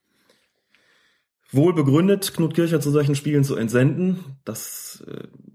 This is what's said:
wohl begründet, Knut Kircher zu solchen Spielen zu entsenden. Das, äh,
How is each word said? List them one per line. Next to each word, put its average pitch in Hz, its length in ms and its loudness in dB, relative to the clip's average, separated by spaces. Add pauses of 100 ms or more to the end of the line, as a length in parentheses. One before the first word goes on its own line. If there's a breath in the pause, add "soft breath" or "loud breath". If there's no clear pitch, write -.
(1500)
wohl 160 220 4
begründet, 165 600 2
Knut 160 220 -2
Kircher 165 260 0
zu 143 80 -4
solchen 147 260 2
Spielen 143 280 0
zu 139 120 -2
entsenden. 131 880 0
Das, - 640 -14
äh, - 200 -14 (280)